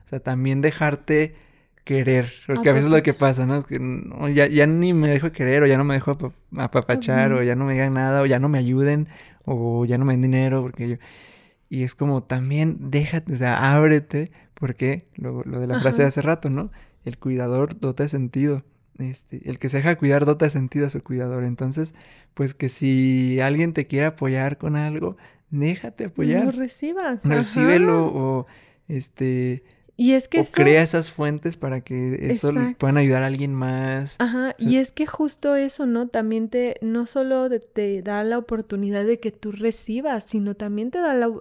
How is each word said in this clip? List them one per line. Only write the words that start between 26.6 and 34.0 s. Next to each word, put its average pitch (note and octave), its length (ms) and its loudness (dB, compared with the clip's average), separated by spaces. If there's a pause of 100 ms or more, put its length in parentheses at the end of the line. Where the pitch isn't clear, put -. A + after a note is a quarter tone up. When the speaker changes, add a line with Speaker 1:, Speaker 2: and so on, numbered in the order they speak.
Speaker 1:
Recíbelo E3 720 4 (140)
Speaker 2:
Ajá. - 60 -4
Speaker 1:
o, C3 340 -2 (420)
este, B2+ 760 -4 (320)
Speaker 2:
Y A#3+ 180 4
es C4 140 2
que E4 120 0
Speaker 1:
o - 20 4
Speaker 2:
eso - 120 -2
Speaker 1:
crea D3+ 300 8
esas D#3+ 280 -2
fuentes D3+ 440 -4
para C3 240 -6
que B2+ 500 -4
eso F3+ 220 0
le C4+ 80 0
Speaker 2:
Exacto. B3 200 -2
Speaker 1:
puedan C#3 180 2
ayudar C3+ 260 4
a C3+ 40 0
alguien C#3 280 -4
más. C3 640 -4